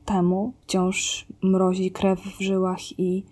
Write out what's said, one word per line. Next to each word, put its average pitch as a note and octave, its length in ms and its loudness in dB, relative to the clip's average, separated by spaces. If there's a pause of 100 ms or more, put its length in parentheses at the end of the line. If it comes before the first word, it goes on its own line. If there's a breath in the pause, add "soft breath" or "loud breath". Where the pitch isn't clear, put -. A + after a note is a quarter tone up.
temu. F#3+ 560 0
Wciąż - 680 -2 (140)
mrozi F#3 500 2
krew F#3+ 280 0
w F#3+ 220 -12
żyłach F#3+ 580 -2
i F#3 320 0